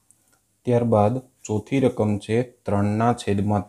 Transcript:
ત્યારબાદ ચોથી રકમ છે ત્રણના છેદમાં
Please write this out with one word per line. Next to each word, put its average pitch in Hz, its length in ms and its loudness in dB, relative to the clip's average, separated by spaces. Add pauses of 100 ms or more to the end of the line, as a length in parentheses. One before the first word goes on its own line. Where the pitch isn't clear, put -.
(640)
ત્યારબાદ 113 480 2 (300)
ચોથી 107 360 -4
રકમ 117 380 0
છે 107 200 -4 (280)
ત્રણના 104 480 0
છેદમાં 101 560 -2